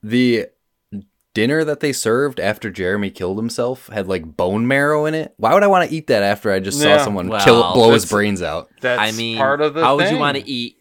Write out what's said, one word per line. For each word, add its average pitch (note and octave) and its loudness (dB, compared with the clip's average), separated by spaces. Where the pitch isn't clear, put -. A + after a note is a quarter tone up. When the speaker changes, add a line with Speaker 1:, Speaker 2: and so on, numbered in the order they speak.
Speaker 1:
the A#2+ 0
dinner C#3 0
that D3 -4
they D3 -2
served C3 -2
after G#2 -4
Jeremy F#2+ -4
killed F#2+ -6
himself A#2+ -6
had, G2 -8
like, E2 -6
bone G2+ -2
marrow D3 0
in D#3 -2
it. D#3 -8
Why A#2+ 0
would G3 4
I G3+ 4
wanna F3+ 4
eat D#3 -6
that G#2+ 2
after G2+ -2
I F#2+ 0
just F#2+ -4
saw D3+ 4
Speaker 2:
Yeah. D3 6
Speaker 1:
someone G2 -4
Speaker 3:
Well, - -2
Speaker 1:
kill, A2+ 6
blow A2+ 6
his A2+ 4
Speaker 2:
that's, - -6
Speaker 1:
brains G#2 0
out? D#2+ -6
Speaker 2:
that's B2 -2
Speaker 3:
I G#2+ 0
mean, A2+ -6
Speaker 2:
part C#3 0
of D3+ -2
the D#3+ -2
Speaker 3:
how C3 4
would D#3+ 0
you G3 0
Speaker 2:
thing. - -2
Speaker 3:
wanna C#3+ -2
eat A#2+ -8